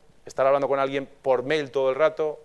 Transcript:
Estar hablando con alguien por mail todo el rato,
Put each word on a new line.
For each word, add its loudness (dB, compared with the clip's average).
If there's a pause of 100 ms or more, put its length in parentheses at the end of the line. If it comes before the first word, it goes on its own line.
(240)
Estar -2
hablando 2
con 0
alguien -2 (140)
por 2
mail -2
todo 0
el -2
rato, 0